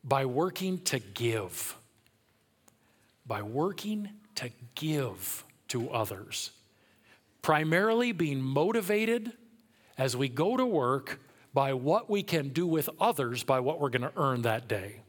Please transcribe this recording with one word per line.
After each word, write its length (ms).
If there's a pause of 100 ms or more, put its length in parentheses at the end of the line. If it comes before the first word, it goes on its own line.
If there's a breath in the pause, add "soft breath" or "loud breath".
By 220
working 600
to 140
give. 760 (1500 soft breath)
By 160
working 680 (260)
to 140 (240)
give 720 (240)
to 220
others. 600 (920 soft breath)
Primarily 720
being 300
motivated 880 (680 soft breath)
as 180
we 120
go 280
to 80
work 560 (340 loud breath)
by 200
what 340
we 140
can 260
do 180
with 220 (100)
others 460
by 160
what 180
we're 120
gonna 260
earn 260
that 260
day. 400